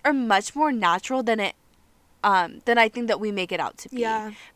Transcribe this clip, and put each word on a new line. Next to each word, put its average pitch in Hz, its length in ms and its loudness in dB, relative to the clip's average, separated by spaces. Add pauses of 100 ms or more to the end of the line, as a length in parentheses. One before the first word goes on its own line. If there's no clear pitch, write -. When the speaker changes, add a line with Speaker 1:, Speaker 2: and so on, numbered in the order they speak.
Speaker 1:
are 294 80 4
much 226 440 0
more 302 160 2
natural 208 500 0
than 226 180 0
it, 196 140 -4 (720)
um, 190 400 2
than 233 140 4
I 226 100 6
think 240 200 -6
that 202 120 0
we 214 100 -2
make 190 220 -4
it 170 80 -4
out 123 180 -6
to - 100 -18
be. 247 120 -10
Speaker 2:
Yeah. 220 320 -4 (240)